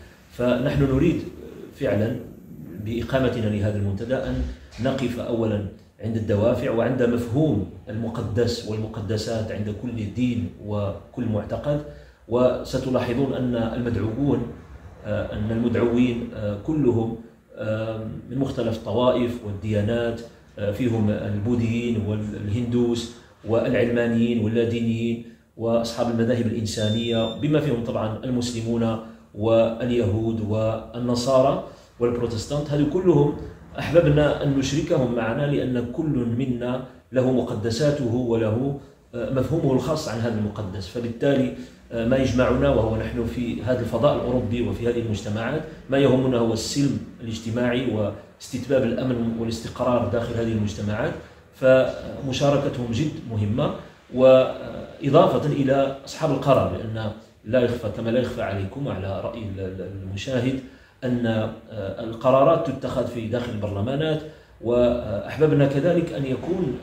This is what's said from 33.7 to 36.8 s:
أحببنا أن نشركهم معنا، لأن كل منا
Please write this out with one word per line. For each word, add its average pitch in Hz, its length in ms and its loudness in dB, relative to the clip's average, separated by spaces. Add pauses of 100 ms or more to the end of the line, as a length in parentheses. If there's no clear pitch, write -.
أحببنا 147 640 4
أن 139 140 2
نشركهم 127 560 0
معنا، 117 320 -2
لأن 127 460 0
كل 135 340 0 (120)
منا 123 460 -2 (280)